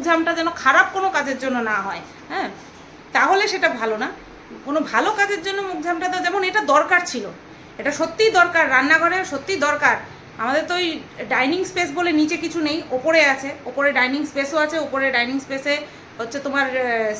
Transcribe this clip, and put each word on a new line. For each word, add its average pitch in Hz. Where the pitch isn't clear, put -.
ঝামটা 330
যেন 330
খারাপ 330
কোনো 381
কাজের 277
জন্য 262
না 208
হয়, 170
হ্যাঁ, 311
তাহলে 320
সেটা 370
ভালো 220
না। 285
কোনো 285
ভালো 277
কাজের 403
জন্য 392
মুখ 370
ঝামটা 349
দেওয়া, 370
যেমন 381
এটা 415
দরকার 302
ছিল, 233
এটা 254
সত্যিই 381
দরকার, 339
রান্নাঘরে 320
সত্যিই 285
দরকার। 294
আমাদের 277
তো 349
ওই 349
ডাইনিং 262
স্পেস 349
বলে 349
নিচে 302
কিছু 330
নেই, 302
ওপরে 320
আছে, 277
ওপরে 277
ডাইনিং 254
স্পেসও 285
আছে, 302
ওপরে 269
ডাইনিং 240
স্পেসে 269
হচ্ছে 233
তোমার, 277
আহ, 254